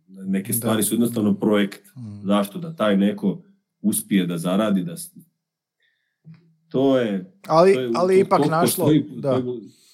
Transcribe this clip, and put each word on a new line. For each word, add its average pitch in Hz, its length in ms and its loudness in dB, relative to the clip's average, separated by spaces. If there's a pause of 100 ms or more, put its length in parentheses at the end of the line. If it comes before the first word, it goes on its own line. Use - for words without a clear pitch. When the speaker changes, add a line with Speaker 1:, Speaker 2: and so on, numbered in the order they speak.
Speaker 1:
Neke 95 400 -6
Speaker 2:
Da. 120 40 -6
Speaker 1:
stvari 113 300 -2
su 101 120 -4
jednostavno 113 400 0
projekt. 104 540 -2
Speaker 2:
Mm. 107 340 -16
Speaker 1:
Zašto? 98 360 -2
Da 82 160 -10
taj 107 220 0
neko 98 460 0 (380)
uspije 101 460 0
da 87 120 -6
zaradi, 95 440 0
da 85 100 -8
s-, - 240 -16 (1500)
to 135 300 2
je, 101 340 -4 (120)
Speaker 2:
Ali, 175 300 6
Speaker 1:
to 131 60 -2
je, 123 140 -4
Speaker 2:
ali 185 200 2
Speaker 1:
to, 190 60 6
Speaker 2:
ipak 185 220 2
Speaker 1:
to 147 80 2
Speaker 2:
našlo, 147 340 0
Speaker 1:
postoji, 151 280 4
Speaker 2:
da. 135 200 -4
Speaker 1:
to 123 200 -2
je 120 80 -10 (340)